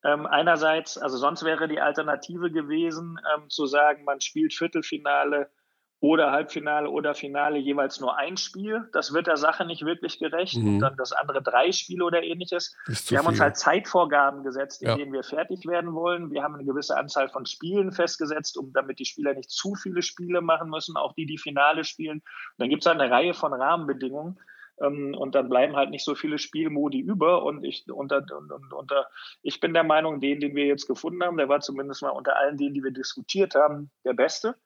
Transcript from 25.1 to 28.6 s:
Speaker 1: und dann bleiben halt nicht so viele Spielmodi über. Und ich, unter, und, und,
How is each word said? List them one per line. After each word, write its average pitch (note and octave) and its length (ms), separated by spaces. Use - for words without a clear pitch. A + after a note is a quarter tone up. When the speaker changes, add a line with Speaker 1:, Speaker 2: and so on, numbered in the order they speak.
Speaker 1:
und C3+ 160
dann B2+ 140
bleiben C3 260
halt C#3 140
nicht C#3+ 160
so D3 100
viele D3+ 220
Spielmodi D3 640
über. F3 420
Und D3 220
ich, - 260
unter, C#3 280
und, D3 160
und, C3+ 180